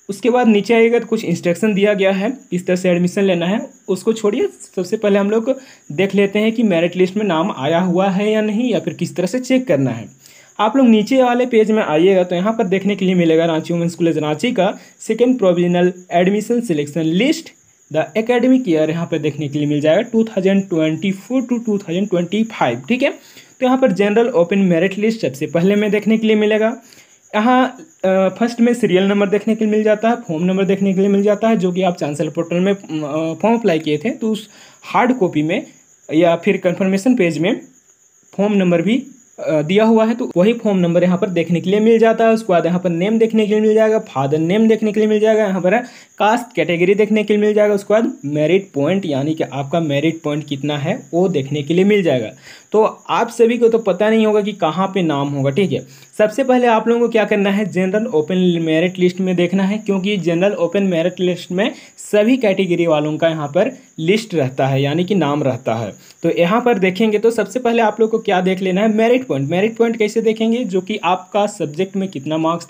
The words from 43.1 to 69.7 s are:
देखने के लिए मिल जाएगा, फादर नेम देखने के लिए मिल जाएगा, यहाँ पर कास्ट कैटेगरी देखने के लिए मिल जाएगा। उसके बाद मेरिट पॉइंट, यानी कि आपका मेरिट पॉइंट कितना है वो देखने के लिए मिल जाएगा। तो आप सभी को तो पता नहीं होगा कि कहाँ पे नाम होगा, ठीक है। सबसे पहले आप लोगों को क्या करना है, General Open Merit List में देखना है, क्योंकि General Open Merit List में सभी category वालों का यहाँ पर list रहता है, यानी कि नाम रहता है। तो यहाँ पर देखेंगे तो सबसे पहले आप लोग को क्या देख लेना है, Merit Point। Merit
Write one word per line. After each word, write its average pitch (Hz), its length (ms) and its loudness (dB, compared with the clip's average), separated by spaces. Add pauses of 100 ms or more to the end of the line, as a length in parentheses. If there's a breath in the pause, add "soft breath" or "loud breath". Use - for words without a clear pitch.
देखने 220 300 2
के 196 40 -2
लिए 214 100 2
मिल 214 120 4
जाएगा, 220 260 2
फादर 151 380 -2
नेम 190 300 2
देखने 214 240 2
के 208 80 -2
लिए 214 100 2
मिल 214 100 2
जाएगा, 220 240 2
यहाँ 190 180 -2
पर 185 160 2 (420 loud breath)
कास्ट 226 360 0
कैटेगरी 175 400 2
देखने 214 280 2
के 214 100 0
लिए 208 80 2
मिल 214 120 2
जाएगा। 208 200 2
उसके 202 200 -2
बाद 226 200 0 (120)
मेरिट 151 480 0
पॉइंट, 180 320 -2
यानी 147 280 -2
कि 156 100 -4
आपका 139 360 -4
मेरिट 156 420 -2
पॉइंट 147 260 -6
कितना 147 300 -4
है 160 260 -4 (100)
वो 180 140 2
देखने 139 360 -4
के 165 100 -4
लिए 180 100 0
मिल 202 200 2
जाएगा। 123 280 -2 (400 loud breath)
तो 214 100 2 (280)
आप 214 200 -2
सभी 233 280 0
को 233 120 4
तो 226 100 2
पता 202 300 0
नहीं 220 160 2
होगा 214 160 2
कि 202 120 -4
कहाँ 180 340 -2
पे 190 140 -4
नाम 143 260 -2
होगा, 139 240 -2
ठीक 160 200 0
है। - 80 -2 (380 loud breath)
सबसे 214 260 0
पहले 247 240 2
आप 226 200 2
लोगों 233 140 2
को 233 60 2
क्या 214 180 0
करना 202 240 0
है, 202 160 0
General 190 420 -2
Open 156 300 -2 (240)
Merit 165 380 0
List 180 200 2
में 185 160 -2
देखना 180 280 0
है, 202 140 -2
क्योंकि 202 420 -2
General 170 360 0
Open 170 280 -2
Merit 175 360 -2
List 180 320 -4
में 202 200 -2 (280 loud breath)
सभी 214 380 2
category 180 500 0
वालों 151 300 0
का 165 120 0
यहाँ 156 180 -4
पर 190 240 0 (280 loud breath)
list 180 360 0
रहता 131 320 0
है, 135 140 0
यानी 151 240 0
कि 202 100 -2
नाम 147 280 0
रहता 123 320 0
है। 107 160 -6 (320 loud breath)
तो 170 80 2
यहाँ 180 300 2
पर 233 180 2
देखेंगे 208 400 0
तो 226 120 2
सबसे 220 280 -4
पहले 233 220 0
आप 214 180 0
लोग 220 120 2
को 220 80 0
क्या 185 220 0
देख 185 200 -2
लेना 185 200 0
है, 220 120 2
Merit 240 340 2
Point। 139 220 -4
Merit 202 280 -2